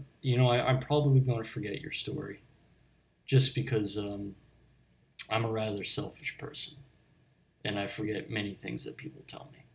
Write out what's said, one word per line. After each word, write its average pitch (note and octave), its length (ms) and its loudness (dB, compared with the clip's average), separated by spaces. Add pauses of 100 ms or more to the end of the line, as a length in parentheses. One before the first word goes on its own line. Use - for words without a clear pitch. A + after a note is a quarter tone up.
(220)
you B2 160 2
know, B2+ 120 8
I, A#2+ 180 4
I'm C3 120 4
probably C#3 420 6
gonna A#2 220 2
forget G2+ 360 -6
your - 120 -12
story, - 500 -8 (840)
just - 300 4
because, G#2 420 -2
um, G2+ 380 -6 (960)
I'm A2+ 160 2
a A2+ 60 -2
rather G#2+ 320 -2
selfish - 540 -4
person, - 380 -8 (880)
and G2+ 160 -2
I G2 80 -4
forget G#2+ 420 -6
many G2+ 240 -4
things A#2 300 -10
that - 140 -12
people - 300 -14
tell - 260 -14
me. - 100 -20 (120)